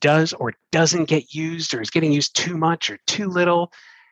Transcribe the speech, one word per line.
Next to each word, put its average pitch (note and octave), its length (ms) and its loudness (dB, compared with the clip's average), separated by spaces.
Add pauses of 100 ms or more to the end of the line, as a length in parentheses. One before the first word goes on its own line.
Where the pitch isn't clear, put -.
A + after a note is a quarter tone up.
does D#3 320 4
or A#2 200 -6 (180)
doesn't E3 340 2
get D#3 300 -2
used D#3+ 400 -6
or A#2 60 -6
is G#2+ 100 -8
getting D#3+ 200 2
used C#3+ 240 0
too F3 220 -2
much E3 320 0
or - 160 -10
too G#3 220 -4
little." F3 440 2 (400)